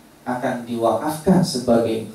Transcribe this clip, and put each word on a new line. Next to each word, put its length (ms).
akan 400
diwakafkan 800
sebagai 680